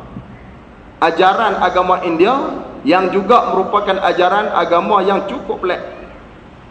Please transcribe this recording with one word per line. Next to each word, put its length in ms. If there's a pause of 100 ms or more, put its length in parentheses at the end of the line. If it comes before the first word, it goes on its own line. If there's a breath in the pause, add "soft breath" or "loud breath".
(1040)
ajaran 560
agama 400
India 320 (480)
yang 320
juga 400
merupakan 480
ajaran 560
agama 480
yang 240
cukup 320
pelik. 240 (880)